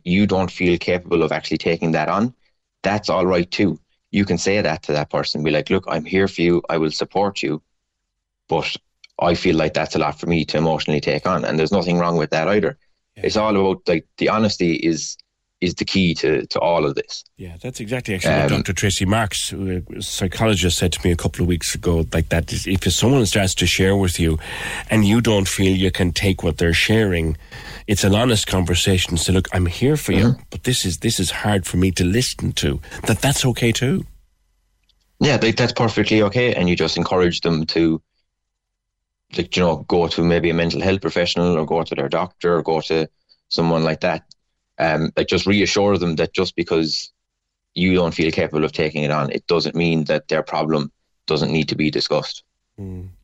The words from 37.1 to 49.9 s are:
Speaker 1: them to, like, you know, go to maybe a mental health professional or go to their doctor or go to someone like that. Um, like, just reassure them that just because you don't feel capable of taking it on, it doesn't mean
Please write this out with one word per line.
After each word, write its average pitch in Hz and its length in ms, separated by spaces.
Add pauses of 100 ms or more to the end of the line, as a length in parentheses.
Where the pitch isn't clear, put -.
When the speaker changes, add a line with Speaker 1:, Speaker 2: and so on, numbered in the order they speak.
Speaker 1:
them 78 240
to, 80 340 (1400)
like, - 200
you 92 60
know, 82 140 (120)
go 85 200
to 85 140
maybe 85 280
a 80 40
mental 82 260
health 95 200
professional 87 560
or 78 100
go 82 160
to - 120
their 67 140
doctor 87 480
or 78 60
go 80 200
to 80 260 (400)
someone 82 360
like 78 160
that. 82 240 (540)
Um, 80 380
like, - 120
just 92 180
reassure 101 520
them 82 180
that 85 160
just 92 220
because 82 560 (640)
you 92 200
don't 87 200
feel 82 160
capable 78 340
of 76 80
taking 78 300
it 73 80
on, 76 200
it - 160
doesn't 78 280
mean 82 300